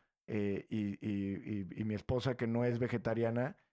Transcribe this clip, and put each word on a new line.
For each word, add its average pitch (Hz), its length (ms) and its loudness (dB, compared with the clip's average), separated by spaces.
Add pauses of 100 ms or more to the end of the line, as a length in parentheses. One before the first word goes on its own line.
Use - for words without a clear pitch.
(260)
eh, 101 420 0
y, 104 320 0
y, 101 720 -2
y, - 100 -6
y 107 40 -2
mi 107 100 0
esposa, 123 420 0
que 117 120 0
no 117 160 2
es 120 160 2
vegetariana, 117 760 0 (160)